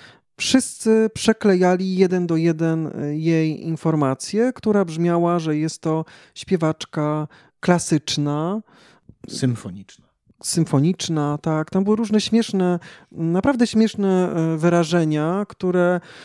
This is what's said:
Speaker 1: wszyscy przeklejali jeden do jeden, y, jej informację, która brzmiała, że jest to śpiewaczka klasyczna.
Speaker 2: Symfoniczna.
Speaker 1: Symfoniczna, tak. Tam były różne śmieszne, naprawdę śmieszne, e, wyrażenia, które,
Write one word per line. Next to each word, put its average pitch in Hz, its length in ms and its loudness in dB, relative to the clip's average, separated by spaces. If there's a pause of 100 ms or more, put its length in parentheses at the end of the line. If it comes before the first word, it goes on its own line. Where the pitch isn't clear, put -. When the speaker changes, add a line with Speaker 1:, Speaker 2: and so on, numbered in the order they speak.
(360)
Speaker 1:
wszyscy 220 800 0
przeklejali 185 840 2
jeden 180 300 2
do 165 100 0
jeden, 160 500 0
y, 147 300 -6
jej 160 500 0
informację, 160 880 0
która 202 300 2
brzmiała, 170 540 0
że 160 180 -2
jest 156 260 -4
to 160 220 -2 (300)
śpiewaczka 156 920 -2 (320)
klasyczna. 160 1000 0 (680)
Speaker 2:
Symfoniczna. 104 760 -6 (380)
Speaker 1:
Symfoniczna, 151 1000 0
tak. 156 280 -2
Tam 190 140 0
były 214 120 0
różne 214 240 0
śmieszne, 190 580 0 (340)
naprawdę 190 540 0
śmieszne, 202 680 2
e, 160 220 0
wyrażenia, 165 920 2
które, 180 520 0 (240)